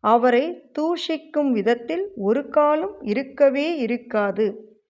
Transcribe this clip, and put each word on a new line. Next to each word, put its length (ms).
அவரை 720
தூஷிக்கும் 760
விதத்தில் 680
ஒரு 320
காலும் 520
இருக்கவே 760
இருக்காது. 960